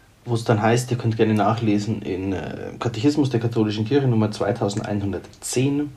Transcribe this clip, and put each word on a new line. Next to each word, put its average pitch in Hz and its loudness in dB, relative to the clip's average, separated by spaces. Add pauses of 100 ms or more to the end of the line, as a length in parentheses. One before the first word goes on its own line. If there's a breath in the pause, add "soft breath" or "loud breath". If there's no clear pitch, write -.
(240)
wo 120 -2
es 107 -4
dann 113 2
heißt, 117 2
ihr 120 0
könnt 113 -2
gerne 110 4
nachlesen 107 0
in, 95 -4
äh, - -6
Katechismus 139 2
der 117 0
katholischen 110 0
Kirche 135 2
Nummer 110 2
zweitausendeinhundertzehn. 107 -2